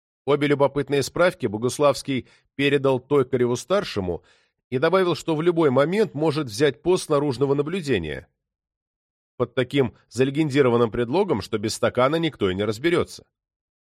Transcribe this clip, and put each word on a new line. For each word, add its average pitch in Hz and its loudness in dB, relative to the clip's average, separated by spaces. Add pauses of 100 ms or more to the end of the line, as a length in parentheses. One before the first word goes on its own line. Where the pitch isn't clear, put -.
(240)
Обе 143 0
любопытные 143 0
справки 175 0
Богуславский 127 -2 (260)
передал 135 0
Токареву-старшему 123 -2 (480)
и 127 -2
добавил, 170 2
что - -4
в 151 -2
любой 165 2
момент 160 2
может 151 -2
взять 123 0
пост 180 0
наружного 139 0
наблюдения 139 -4 (1080)
под - -4
таким 127 0 (120)
залегендированным 131 2
предлогом, 127 -2
что - -8
без 104 -4
стакана 123 0
никто 156 -2
и 90 -2
не 95 -4
разберётся. 120 -2 (640)